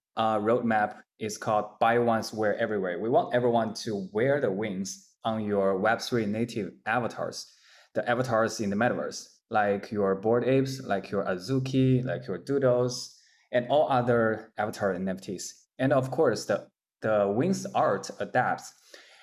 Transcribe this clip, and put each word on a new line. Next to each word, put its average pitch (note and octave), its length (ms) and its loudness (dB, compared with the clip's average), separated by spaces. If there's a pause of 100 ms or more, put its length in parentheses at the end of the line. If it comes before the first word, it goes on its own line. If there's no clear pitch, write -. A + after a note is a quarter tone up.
(160)
uh, A2 220 2
roadmap A2 640 2 (200)
is G#2+ 180 -6
called G#2 440 -2
Buy A#2 180 6
Once, A2+ 320 2
Wear G#2+ 260 0
Everywhere. F#2+ 420 -2
We A2 100 -2
want D3+ 260 2
everyone A#2 380 2 (100)
to G2+ 300 -6
wear C3+ 260 2
the B2 100 0
wings G2 600 -6 (160)
on A2 180 -2
your G2 340 2
Web G#2+ 220 2
three A#2 260 -2
native G#2+ 460 -4 (140)
avatars. - 680 -4 (420)
The A2 140 0
avatars A#2 520 0
in G2+ 80 -2
the G2+ 80 -2
metaverse, F#2+ 500 -2 (220)
like G#2 420 0
your G2 240 2
Bored A2 300 2
Apes, C3+ 380 0
like G2 280 -4
your G2+ 140 -2
Azuki, C3 800 2
like G#2 220 -6
your F#2 100 -6
Doodles, B2+ 760 0 (380)
and B2 160 0
all C#3 240 2
other A#2 680 2
avatar G#2 360 -2
N F#2+ 160 -2
F F#2 100 -4
Ts. - 460 -12 (140)
And C3+ 120 2
of C3 200 2
course, C3+ 340 2
the, - 220 -2 (340)
the G#2+ 340 2
wings F#3 380 0
art A2 360 0 (100)
adapts G#2 520 -2 (520)